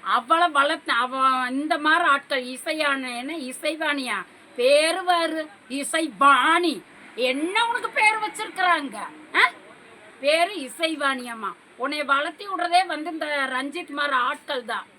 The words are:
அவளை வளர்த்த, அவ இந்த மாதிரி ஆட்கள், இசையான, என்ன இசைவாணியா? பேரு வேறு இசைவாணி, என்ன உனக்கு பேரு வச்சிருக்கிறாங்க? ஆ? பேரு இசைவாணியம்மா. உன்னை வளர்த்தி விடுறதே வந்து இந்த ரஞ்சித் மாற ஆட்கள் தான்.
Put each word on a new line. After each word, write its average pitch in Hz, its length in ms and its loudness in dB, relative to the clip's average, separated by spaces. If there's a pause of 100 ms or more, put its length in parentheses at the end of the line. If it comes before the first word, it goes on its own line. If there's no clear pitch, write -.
அவளை 285 460 2
வளர்த்த, 302 440 0
அவ 247 200 0 (380)
இந்த 302 280 -2
மாதிரி 311 300 4
ஆட்கள், 277 340 0
இசையான, 269 720 -4
என்ன 277 200 -8
இசைவாணியா? 285 800 -4 (380)
பேரு 302 480 4
வேறு 320 440 0 (200)
இசைவாணி, 285 1040 2 (420)
என்ன 302 500 0
உனக்கு 466 240 -4
பேரு 427 280 2
வச்சிருக்கிறாங்க? 359 760 -2 (380)
ஆ? 403 160 4 (680)
பேரு 320 400 2
இசைவாணியம்மா. 254 920 -4 (240)
உன்னை 285 260 -4
வளர்த்தி 302 460 -2
விடுறதே 349 380 0
வந்து 311 240 -6
இந்த 320 160 -6 (260)
ரஞ்சித் 277 360 -6
மாற 285 280 -2
ஆட்கள் 262 480 -2
தான். 214 220 -6 (120)